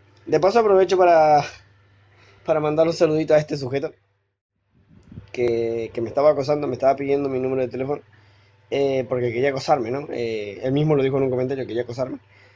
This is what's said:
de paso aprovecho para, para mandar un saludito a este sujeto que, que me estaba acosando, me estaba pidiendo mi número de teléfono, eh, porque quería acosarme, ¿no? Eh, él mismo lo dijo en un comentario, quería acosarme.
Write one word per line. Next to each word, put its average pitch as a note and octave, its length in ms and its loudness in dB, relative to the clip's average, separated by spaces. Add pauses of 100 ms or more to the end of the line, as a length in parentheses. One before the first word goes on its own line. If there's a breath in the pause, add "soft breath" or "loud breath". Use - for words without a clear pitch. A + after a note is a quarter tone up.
(260)
de D#3 140 0
paso G3 200 4
aprovecho F#3+ 380 4
para, D#3 480 6 (960 loud breath)
para D#3 160 0
mandar D3+ 280 2
un E3 60 -2
saludito D#3 420 2
a - 20 6
este D3+ 180 -2
sujeto C#3 380 -6 (1400)
que, A#2 640 -4
que A#2+ 80 -6
me A2 80 -6
estaba C#3+ 220 4
acosando, C#3+ 360 -2
me C3 60 -4
estaba C3+ 220 2
pidiendo C#3 340 -2
mi C3 100 -2
número C3 220 -2
de B2+ 80 -2
teléfono, C3 320 -6 (680 soft breath)
eh, C3+ 380 0
porque B2 240 -2
quería C3 200 0
acosarme, C3 400 -2
¿no? C#3+ 200 -6
Eh, A2 500 -8
él C3 120 -2
mismo D3+ 220 2
lo C3+ 80 2
dijo C3+ 120 -2
en C3+ 80 0
un C3 60 -2
comentario, B2+ 360 -4
quería A2+ 180 -6
acosarme. B2+ 360 -8 (360 soft breath)